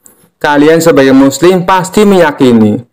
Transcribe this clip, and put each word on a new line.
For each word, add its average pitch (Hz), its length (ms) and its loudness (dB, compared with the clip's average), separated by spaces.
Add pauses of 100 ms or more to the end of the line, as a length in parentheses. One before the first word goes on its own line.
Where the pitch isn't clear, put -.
(420)
Kalian 151 400 0
sebagai 139 320 2
muslim 151 480 0
pasti 185 400 -2
meyakini 131 800 0 (100)